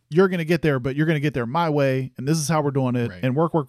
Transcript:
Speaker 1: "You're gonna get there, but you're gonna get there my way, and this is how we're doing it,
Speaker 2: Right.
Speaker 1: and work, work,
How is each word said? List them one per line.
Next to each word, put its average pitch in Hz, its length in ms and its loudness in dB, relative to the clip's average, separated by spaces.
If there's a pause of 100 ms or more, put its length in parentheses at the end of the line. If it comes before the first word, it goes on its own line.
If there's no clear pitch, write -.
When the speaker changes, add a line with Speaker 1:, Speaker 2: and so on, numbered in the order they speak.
Speaker 1:
"You're 185 200 4
gonna 175 160 -4
get 160 180 0
there, 143 160 2
but 131 160 -4
you're 151 100 0
gonna 156 140 2
get 147 160 -2
there 123 100 -2
my 160 240 0
way, 135 480 0
and 127 100 -6
this 160 120 0
is 147 80 -4
how 156 160 2
we're 143 80 0
doing 131 240 0
it, 120 160 0
Speaker 2:
Right. 90 120 -8
Speaker 1:
and 131 120 0
work, 160 180 0
work, 151 160 0